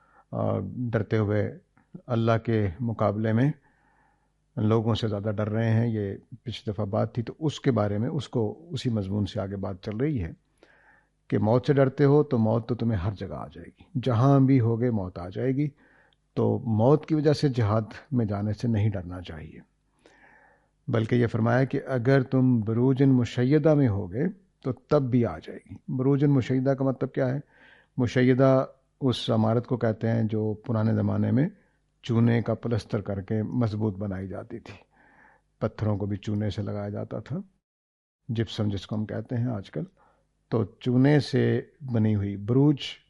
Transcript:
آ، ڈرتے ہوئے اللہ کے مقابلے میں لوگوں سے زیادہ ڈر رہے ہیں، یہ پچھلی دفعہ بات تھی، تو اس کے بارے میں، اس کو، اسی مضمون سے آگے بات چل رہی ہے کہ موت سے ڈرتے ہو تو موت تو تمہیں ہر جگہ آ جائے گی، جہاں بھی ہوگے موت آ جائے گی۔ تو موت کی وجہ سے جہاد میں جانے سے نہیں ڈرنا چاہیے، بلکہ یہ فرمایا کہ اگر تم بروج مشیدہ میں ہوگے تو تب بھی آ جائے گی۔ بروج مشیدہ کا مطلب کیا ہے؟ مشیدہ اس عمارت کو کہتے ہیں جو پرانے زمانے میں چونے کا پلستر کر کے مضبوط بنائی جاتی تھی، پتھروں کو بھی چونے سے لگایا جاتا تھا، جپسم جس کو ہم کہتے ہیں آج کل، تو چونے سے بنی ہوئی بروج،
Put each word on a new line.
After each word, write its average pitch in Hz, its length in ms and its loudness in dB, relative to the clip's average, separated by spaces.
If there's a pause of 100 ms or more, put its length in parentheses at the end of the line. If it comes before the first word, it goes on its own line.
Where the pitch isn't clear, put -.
(300)
آ، 107 280 -2 (180)
ڈرتے 117 400 -2
ہوئے 104 420 -2 (480)
اللہ 113 380 0
کے 107 240 0 (120)
مقابلے 110 520 -2
میں 131 200 2 (1040)
لوگوں 110 380 2
سے 110 140 -2
زیادہ 101 280 -4
ڈر 104 140 -2
رہے 113 200 0
ہیں، 113 180 2
یہ 104 260 -4 (280)
پچھلی - 300 -8
دفعہ 104 140 -6
بات 110 280 -2
تھی، 120 80 -2
تو - 160 -10
اس 156 220 -4
کے 143 100 0
بارے 104 280 0
میں، 117 100 -2
اس 156 200 -6
کو، 117 420 -4
اسی 131 200 -4
مضمون 104 360 -2
سے 101 140 -6
آگے 98 160 -6
بات 98 260 -8
چل 107 140 -8
رہی 135 260 -2
ہے 80 100 -8 (960)
کہ 120 100 2
موت 110 280 2
سے 151 60 4
ڈرتے 135 320 2
ہو 143 180 6
تو 135 160 -2
موت 113 300 0
تو 123 60 -2
تمہیں 113 240 0
ہر 98 160 -4
جگہ 95 200 -10
آ 65 140 -10
جائے - 180 -20
گی، - 360 -10
جہاں 135 380 6
بھی 135 200 6
ہوگے 117 300 2
موت 92 280 -4
آ 87 100 -8
جائے 117 240 -4
گی۔ 143 160 -2 (640)
تو 110 240 2
موت 117 480 4
کی 160 80 -2
وجہ 151 180 4
سے 147 160 0
جہاد 110 340 2 (300)
میں 120 120 2
جانے 104 280 -2
سے 120 160 -4
نہیں 110 220 2
ڈرنا 90 320 -8
چاہیے، 80 360 -14 (1300)
بلکہ 117 260 0
یہ 120 120 2
فرمایا 117 380 2
کہ 139 220 -4
اگر 135 360 2
تم 127 380 2
بروج 120 420 2
مشیدہ 135 720 4
میں 143 140 4
ہوگے 101 400 -4 (320)
تو 131 120 -4
تب 147 300 0
بھی 123 220 2
آ 104 140 -4
جائے - 200 -16 (120)
گی۔ 101 40 -16 (140)
بروج 139 360 0
مشیدہ 131 460 2
کا 135 140 -2
مطلب 131 280 -4
کیا 131 220 -2
ہے؟ 143 60 -6 (560)
مشیدہ 131 680 4 (360)
اس 120 300 0
عمارت 113 360 2
کو 127 100 -2
کہتے 113 320 -2
ہیں 113 160 0
جو 107 300 -2
پرانے 110 400 0
زمانے 104 360 0
میں 131 180 2 (540)
چونے 117 400 2
کا 113 120 -2
پلستر 117 460 -4
کر 98 200 -6
کے 107 220 -2
مضبوط 107 540 -2
بنائی 95 320 -8
جاتی 110 300 -12
تھی، - 160 -18 (840)
پتھروں 107 400 -2
کو 101 80 -4
بھی 101 100 -4
چونے 104 340 -4
سے 101 120 -6
لگایا 101 260 -6
جاتا 110 300 -8
تھا، 131 200 -10 (920)
جپسم 110 400 -2
جس 98 180 -6
کو 110 100 -8
ہم 107 100 -4
کہتے 110 300 -6
ہیں 120 100 -2
آج 107 240 -6
کل، 160 140 -6 (640)
تو 113 160 0
چونے 131 560 4
سے 120 420 0 (300)
بنی 107 220 2
ہوئی 101 220 -2
بروج، 127 400 2 (340)